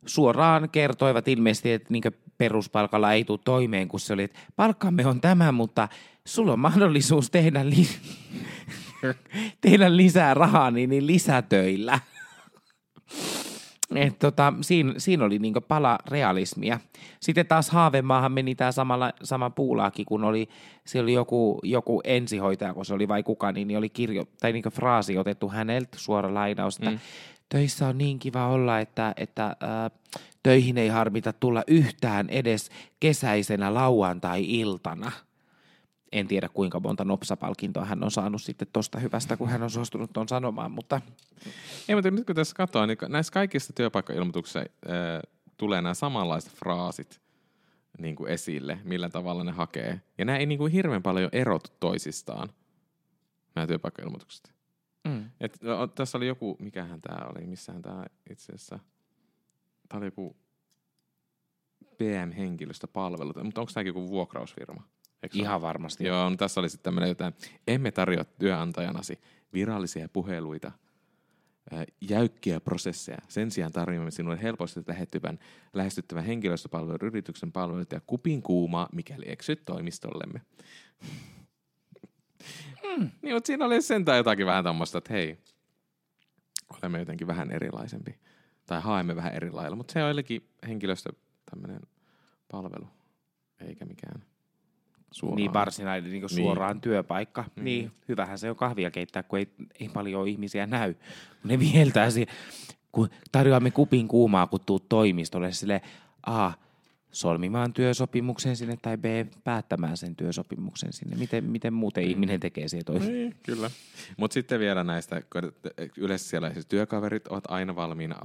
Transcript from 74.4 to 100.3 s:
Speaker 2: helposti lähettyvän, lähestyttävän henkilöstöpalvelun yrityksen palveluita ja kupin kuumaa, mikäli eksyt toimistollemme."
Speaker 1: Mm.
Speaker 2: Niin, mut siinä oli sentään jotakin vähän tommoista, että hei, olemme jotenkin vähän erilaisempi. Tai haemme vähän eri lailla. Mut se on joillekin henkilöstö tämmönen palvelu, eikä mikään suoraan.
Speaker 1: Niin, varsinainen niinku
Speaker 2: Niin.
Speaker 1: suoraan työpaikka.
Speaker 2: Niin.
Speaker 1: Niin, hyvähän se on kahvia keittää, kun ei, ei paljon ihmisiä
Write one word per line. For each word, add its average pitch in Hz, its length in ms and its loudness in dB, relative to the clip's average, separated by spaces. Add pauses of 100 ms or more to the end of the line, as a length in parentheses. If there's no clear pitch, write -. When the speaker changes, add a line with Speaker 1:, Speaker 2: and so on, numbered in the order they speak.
Speaker 2:
helposti 110 440 -8
lähettyvän, 85 520 -8 (340)
lähestyttävän 95 520 -6
henkilöstöpalvelun 85 800 -6
yrityksen 98 500 -8
palveluita 87 420 -6
ja 85 120 -10
kupin 139 360 -4
kuumaa, 87 500 0
mikäli - 340 -12
eksyt - 380 -8
toimistollemme." - 760 -12 (2500)
Speaker 1:
Mm. 185 120 -2 (120)
Speaker 2:
Niin, 285 120 -4
mut 233 120 -2
siinä 294 180 0
oli 240 180 2
sentään 165 360 2
jotakin 107 280 2
vähän 92 180 2
tommoista, 82 340 -2
että - 140 -8
hei, 85 260 -4 (1400)
olemme 87 160 -6
jotenkin 85 280 -8
vähän 85 240 -6
erilaisempi. - 680 -10 (480)
Tai 85 140 -6
haemme 90 360 -4
vähän 85 180 -6
eri 85 160 -8
lailla. 80 260 -10
Mut 120 140 -12
se 165 120 -4
on 147 60 0
joillekin 135 400 -6 (200)
henkilöstö 101 440 -6 (380)
tämmönen 95 300 -16 (720)
palvelu, 92 380 -14 (720)
eikä - 240 -16
mikään - 380 -16 (880)
suoraan. - 260 -8
Speaker 1:
Niin, 101 160 -2
varsinainen 95 580 -2
niinku 98 200 -8
Speaker 2:
Niin. 87 60 -4
Speaker 1:
suoraan 95 440 0
työpaikka. 104 640 -4 (120)
Speaker 2:
Niin. 104 80 -10
Speaker 1:
Niin, 120 280 -6 (160)
hyvähän 98 300 -4
se 113 120 -6
on 113 60 -8
kahvia 104 340 -2
keittää, 90 320 -8
kun - 160 -4
ei, 101 100 -2 (320)
ei 104 80 -8
paljon 98 400 -4
ihmisiä 104 380 -6